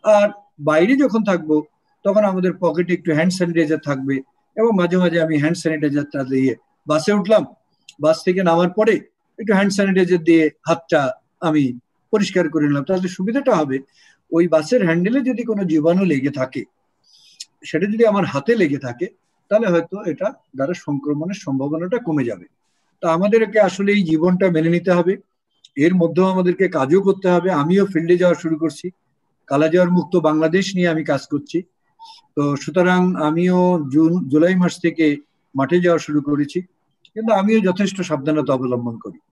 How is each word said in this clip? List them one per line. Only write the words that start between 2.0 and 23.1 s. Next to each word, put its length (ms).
তখন 200
আমাদের 360
পকেটে 340
একটু 200
hand 200
sanitizer 520
থাকবে 300
এবং 200
মাঝে 200
মাঝে 240
আমি 160
hand 200
স্যানিটাইজারটা 680
দিয়ে 320
বাসে 260
উঠলাম, 300
বাস 240
থেকে 200
নামার 260
পরে 260
একটু 140
hand 180
sanitizer 520
দিয়ে 200
হাতটা 340
আমি 220
পরিষ্কার 380
করে 180
নিলাম। 160
তাহলে 240
সুবিধাটা 480
হবে 220
ওই 160
বাসের 380
হ্যান্ডেলে 360
যদি 220
কোনো 200
জীবাণু 420
লেগে 260
থাকে, 320
সেটা 220
যদি 200
আমার 200
হাতে 300
লেগে 220
থাকে, 280
তাহলে 180
হয়তো 360
এটা 240
দ্বারা 180
সংক্রমণের 720
সম্ভাবনাটা 520
কমে 280
যাবে। 200
তা 120